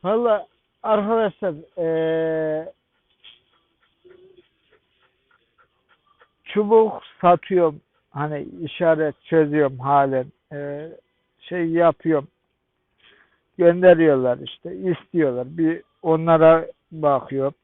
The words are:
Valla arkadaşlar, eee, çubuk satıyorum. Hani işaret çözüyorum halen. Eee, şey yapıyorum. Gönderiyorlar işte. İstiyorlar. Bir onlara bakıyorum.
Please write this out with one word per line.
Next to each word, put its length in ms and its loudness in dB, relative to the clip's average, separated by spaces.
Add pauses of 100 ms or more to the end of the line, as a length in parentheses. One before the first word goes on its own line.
Valla 440 0 (360)
arkadaşlar, 680 -2 (240)
eee, 960 -4 (3750)
çubuk 600 0 (180)
satıyorum. 600 2 (280)
Hani 380 -8 (140)
işaret 600 -2
çözüyorum 560 0
halen. 520 0 (200)
Eee, 480 -14 (400)
şey 300 -6
yapıyorum. 580 0 (1300)
Gönderiyorlar 800 4
işte. 380 -18
İstiyorlar. 840 -4
Bir 260 -2 (180)
onlara 680 4 (240)
bakıyorum. 720 -4